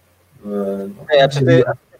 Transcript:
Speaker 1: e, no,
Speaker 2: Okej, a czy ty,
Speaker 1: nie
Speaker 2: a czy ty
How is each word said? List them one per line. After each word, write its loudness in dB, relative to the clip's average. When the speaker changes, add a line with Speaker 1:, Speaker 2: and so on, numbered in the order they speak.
Speaker 1:
e, -12
no, -20
Speaker 2:
Okej, 2
a 2
czy -8
ty, 0
Speaker 1:
nie 4
Speaker 2:
a -2
czy -12
ty -20